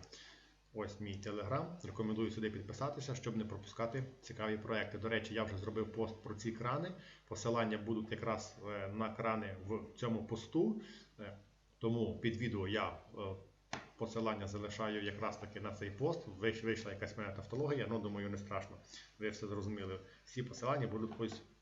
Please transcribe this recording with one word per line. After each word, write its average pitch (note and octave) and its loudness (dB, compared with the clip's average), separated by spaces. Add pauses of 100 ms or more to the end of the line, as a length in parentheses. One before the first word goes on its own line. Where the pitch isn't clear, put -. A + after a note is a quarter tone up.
(720)
Ось G2+ -4
мій G2+ -2
Telegram. G#2 -2
Рекомендую A2 2
сюди A2 2
підписатися, B2 -2
щоб A2+ -2
не G#2+ 2
пропускати A#2 -2 (180)
цікаві A2 0
проекти. G#2+ 0
До G#2 0
речі, G#2+ 2
я A2 4
вже G#2 0
зробив G#2+ 0
пост A2 0
про G#2 -4
ці A2+ 0
крани. C#3 0 (340)
Посилання A2+ 4
будуть G#2+ 0
якраз, G#2+ 0 (100)
е, G2+ -2
на G#2+ 0
крани A2 0 (120)
в G#2+ 0 (160)
цьому A2+ 0
посту. F3+ 4 (380)
Е, G2+ -8 (400)
тому A2+ 2
під A2+ 4
відео G#2 2
я, G2+ 4 (300)
е, G#2+ -4 (760)
посилання G#2+ 2
залишаю G#2 0
якраз G2+ 0
таки G#2 -8
на G2+ -2
цей G2+ -4
пост. D3+ 2
Вийш-, A2 2
вийшла G#2+ 2
якась G2 -4
в - -4
мене G2+ -2
тавтологія, C3 2
ну, A2+ 2
думаю, G2+ 0
не G2+ -2
страшно. G2 -4 (420)
Ви G#2+ 2
все G#2 -4
зрозуміли. G2+ -2 (260)
Всі - -2
посилання B2+ 2
будуть G#2+ 0
ось A2 -2 (200)